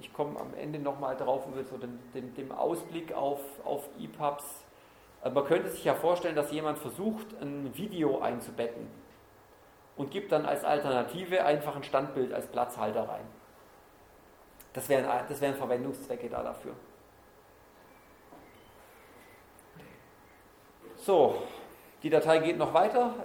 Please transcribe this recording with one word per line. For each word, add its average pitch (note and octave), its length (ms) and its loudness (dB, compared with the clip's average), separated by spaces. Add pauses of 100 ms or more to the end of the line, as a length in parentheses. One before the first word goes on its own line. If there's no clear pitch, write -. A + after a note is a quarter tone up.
ich - 120 -16
komme D3 260 -4
am C3 160 -8
Ende D3+ 240 -6
nochmal C#3 380 -2
drauf C3 340 0
über C3 140 -6
so C3 120 -10
den, A#2+ 220 -10 (140)
den, B2+ 220 -8
den C3+ 180 -8
Ausblick E3 600 -2
auf, C#3 260 0 (240)
auf C#3+ 240 -4 (120)
epubs, - 640 -6 (600)
äh, B2+ 60 0
man C#3 140 4
könnte F3+ 260 4
sich - 140 -8
ja C#3 100 4
vorstellen, F3 420 2
dass D3 160 2
jemand D3+ 260 -2
versucht, G3+ 480 -4 (140)
ein C#3+ 340 -6
Video D#3+ 460 0
einzubetten A#2 680 -4 (1080)
und C#3 140 -4
gibt G3 220 -4
dann D3+ 140 4
als C#3+ 180 0
Alternative D3 800 2
einfach D3 320 2
ein C#3 60 -6
Standbild C#3 500 0
als - 140 -4
Platzhalter A2+ 640 -2
rein. G#2+ 160 -8 (1500)
Das B2+ 160 -6
wären, C3+ 180 6 (220)
das D3 120 -6
wären C#3 140 2
Verwendungszwecke B2 760 -2
da A#2+ 140 -4
dafür. - 300 -8 (4000)
So, D#3 380 8 (720)
die D#3 60 -2
Datei D#3+ 280 8
geht D#3+ 200 2
noch C#3+ 160 2
weiter. A3+ 380 6 (120)